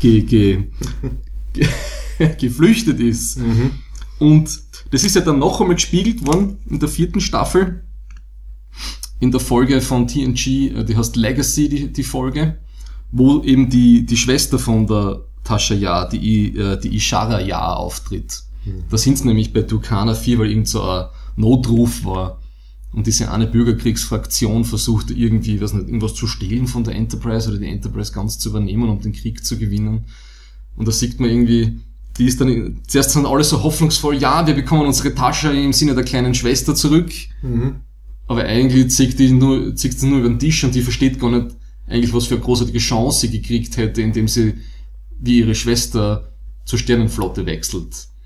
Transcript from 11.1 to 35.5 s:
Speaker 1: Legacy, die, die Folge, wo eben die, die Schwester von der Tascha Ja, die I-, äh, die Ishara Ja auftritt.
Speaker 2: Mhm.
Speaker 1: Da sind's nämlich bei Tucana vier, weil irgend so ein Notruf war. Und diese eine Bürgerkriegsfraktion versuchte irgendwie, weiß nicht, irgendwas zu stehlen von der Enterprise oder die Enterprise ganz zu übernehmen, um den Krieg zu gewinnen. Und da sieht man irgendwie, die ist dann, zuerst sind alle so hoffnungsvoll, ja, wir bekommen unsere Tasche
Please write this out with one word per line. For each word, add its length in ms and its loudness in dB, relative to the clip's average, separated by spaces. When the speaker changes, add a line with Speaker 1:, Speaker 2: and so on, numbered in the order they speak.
Speaker 1:
Legacy, 540 0
die, 240 -4
die 100 -4
Folge, 540 -2
wo 300 6
eben 260 4
die, 360 8
die 120 0
Schwester 420 2
von 280 2
der 340 0
Tascha 280 0
Ja, 320 0
die 120 -6
I-, 400 0
äh, 240 0
die 160 -4
Ishara 420 0
Ja 360 -4
auftritt. 680 -8
Speaker 2:
Mhm. 240 -8
Speaker 1:
Da 80 0
sind's 260 2
nämlich 300 2
bei 80 2
Tucana 540 -2
vier, 240 0
weil 100 2
irgend 180 0
so 160 -2
ein 220 -2
Notruf 680 2
war. 380 -6
Und 140 -4
diese 260 0
eine 140 0
Bürgerkriegsfraktion 1200 0
versuchte 480 -2
irgendwie, 480 0
weiß 120 -4
nicht, 120 -2
irgendwas 300 -4
zu 100 -6
stehlen 400 -2
von 180 -2
der 120 -4
Enterprise 560 -2
oder 80 -2
die 80 -4
Enterprise 440 -6
ganz 280 -6
zu 100 -4
übernehmen, 400 0
um 100 0
den 140 -6
Krieg 320 -8
zu 140 -4
gewinnen. 460 -2
Und 120 -4
da 40 0
sieht 280 -2
man 100 2
irgendwie, 520 2
die 80 4
ist 160 2
dann, 460 0
zuerst 240 2
sind 160 4
alle 160 4
so 180 2
hoffnungsvoll, 560 2
ja, 300 2
wir 80 4
bekommen 320 2
unsere 260 0
Tasche 380 0